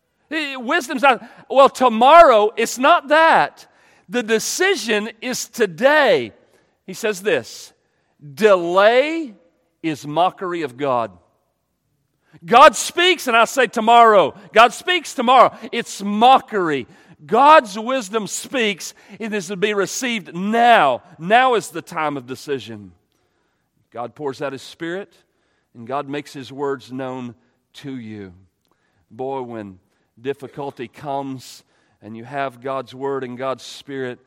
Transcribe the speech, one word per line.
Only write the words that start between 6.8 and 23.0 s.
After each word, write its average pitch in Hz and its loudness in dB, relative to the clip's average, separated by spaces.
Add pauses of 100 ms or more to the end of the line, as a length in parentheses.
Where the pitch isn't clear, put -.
He 185 -14
says 214 -6
this, 165 -6 (640)
"Delay 208 2 (480)
is 151 -6
mockery 175 -4
of 127 -10
God." 120 -4 (1300)
God 254 8
speaks 349 -2
and 233 0
I 226 4
say, 247 -2
"Tomorrow." 220 4 (220)
God 226 6
speaks 359 -6
tomorrow. 240 4 (160)
It's - -8
mockery. 208 0 (400)
God's 240 4
wisdom 220 -6
speaks. 220 -6 (240)
It 214 -10
is 185 -6
to 202 -8
be 208 -2
received 202 -6
now. 202 2 (160)
Now 233 2
is 202 -4
the 156 -12
time 156 -6
of 123 -12
decision. 113 -12 (1000)